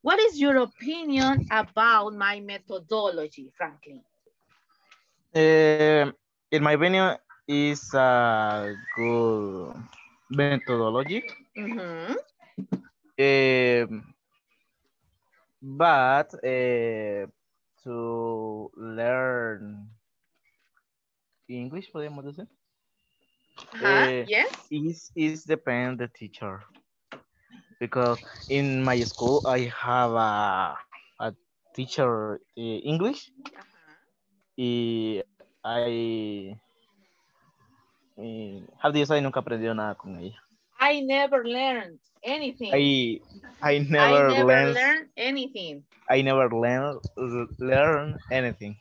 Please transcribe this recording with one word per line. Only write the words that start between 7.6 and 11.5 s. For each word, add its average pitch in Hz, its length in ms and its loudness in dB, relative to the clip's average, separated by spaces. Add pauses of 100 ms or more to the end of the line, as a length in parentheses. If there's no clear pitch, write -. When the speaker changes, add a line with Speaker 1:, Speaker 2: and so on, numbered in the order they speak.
Speaker 2:
a 110 800 2 (220)
good 113 760 -2 (560)
methodology. 139 920 0 (340)